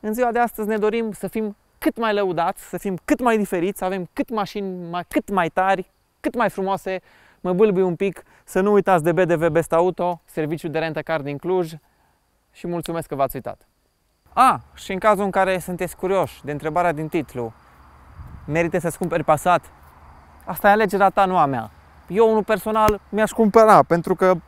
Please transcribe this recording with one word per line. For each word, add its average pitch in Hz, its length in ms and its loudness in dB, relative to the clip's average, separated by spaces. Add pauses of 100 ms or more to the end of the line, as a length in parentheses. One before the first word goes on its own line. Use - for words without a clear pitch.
În 214 140 -4
ziua 240 180 0
de 226 60 0
astăzi 220 300 -2
ne 220 80 0
dorim 214 360 -2
să 185 140 -10
fim 214 300 -6 (220)
cât - 200 -2
mai 220 160 0
lăudați, 185 480 -2
să - 160 -12
fim 190 260 -6
cât - 160 0
mai 233 160 2
diferiți, 190 420 -2
să 190 60 -6
avem 185 280 -4
cât - 180 -6
mașini 190 600 -8
mai, 175 180 -6
cât - 220 -4
mai 180 180 0
tari, 190 420 -2 (300)
cât - 140 -4
mai 190 160 0
frumoase. 190 500 -6 (400)
Mă 180 120 -2
bâlbâi 190 300 4
un 175 140 0
pic, 196 260 -6 (220)
să - 160 -2
nu 202 120 2
uitați 185 320 4
de 170 80 2
B 160 80 2
D 175 120 2
V 165 160 0
Best 156 240 0
Auto, 175 520 0
serviciul 156 460 -6
de 147 80 -4
rent-a-car 160 420 -4
din 143 180 -8
Cluj, 175 340 -2 (800)
și - 140 -16
mulțumesc 170 420 -6
că - 60 -8
v-ați 135 220 -2
uitat. 113 300 -12 (680)
A, 226 280 4 (140)
și - 180 -12
în 185 60 -4
cazul 208 260 4
în 196 60 -2
care 190 280 2
sunteți 180 380 -6
curioși 185 480 -2
de 135 80 -8
întrebarea 156 400 -2
din 156 160 -6
titlu, 123 440 -6 (960)
„Merită 165 320 0
să-ți 165 200 -4
cumperi 165 260 -4
Passat?”, 160 460 0 (760)
asta 190 220 0
e - 20 8
alegerea 202 380 4
ta, 196 160 2
nu 185 140 0
a 151 80 4
mea. 117 240 -4 (380)
Eu, 220 220 4
unul 220 140 2
personal, 214 640 0
mi-aș 208 220 0
cumpăra, 214 520 6
pentru 170 320 0
că 185 200 4 (140)